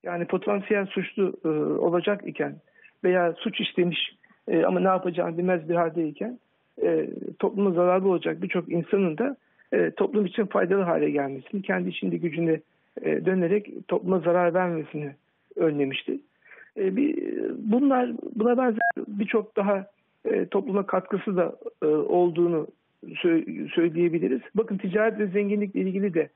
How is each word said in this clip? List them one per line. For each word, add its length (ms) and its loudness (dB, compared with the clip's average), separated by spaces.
Yani 220 -4
potansiyel 600 0
suçlu, 580 -2
e, 40 0
olacak 480 0
iken 300 -6
veya 280 4
suç 280 -6
işlemiş, 560 -2
e, 160 4
ama 160 2
ne 80 4
yapacağını 500 0
bilmez 300 0
bir 60 0
haldeyken, 640 -2
e, 280 0
topluma 320 2
zararlı 380 4
olacak 340 0
birçok 300 -4
insanın 460 0
da, 180 -2
e, 180 2
toplum 360 0
için 200 -2
faydalı 360 2
hale 280 2
gelmesini, 520 -4
kendi 260 -2
içinde 280 -4
gücüne, 440 0
e, 220 0
dönerek 640 0
topluma 300 0
zarar 360 2
vermemesini 560 -2
önlemiştir. 640 0
E, 200 0
bir, 200 2
bunlar, 520 2
buna 220 2
benzer 220 2
birçok 480 -2
daha, 300 0
e, 220 0
topluma 400 -2
katkısı 500 -2
da, 200 0
e, 40 0
olduğunu 800 2
sö-, 640 -2
söyleyebiliriz. 720 2
Bakın 240 0
ticaret 400 0
ve 80 0
zenginlikle 540 -2
ilgili 340 0
de 220 2